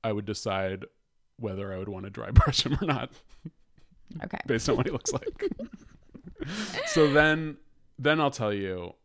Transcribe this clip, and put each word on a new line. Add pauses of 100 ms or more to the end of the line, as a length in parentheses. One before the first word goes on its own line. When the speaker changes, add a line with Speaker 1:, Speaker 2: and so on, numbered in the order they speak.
Speaker 1:
I
would
decide (520)
whether
I
would
wanna
dry
<laughs>
brush
him
or
not. (1120)
Speaker 2:
Okay.
Speaker 1:
Based
on
what
he
looks
like. (140)
<laughs> (1300)
So
then, (400)
then
I'll
tell
you